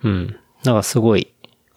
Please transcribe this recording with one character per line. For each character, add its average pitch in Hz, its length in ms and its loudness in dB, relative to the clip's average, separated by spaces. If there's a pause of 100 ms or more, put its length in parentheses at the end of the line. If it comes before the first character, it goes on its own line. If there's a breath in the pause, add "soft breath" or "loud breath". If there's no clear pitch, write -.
う 120 80 0
ん。 95 260 -4 (260)
な 131 100 0
ん - 20 2
か 104 80 0
す - 180 -2
ご 110 160 2
い - 160 -4 (440)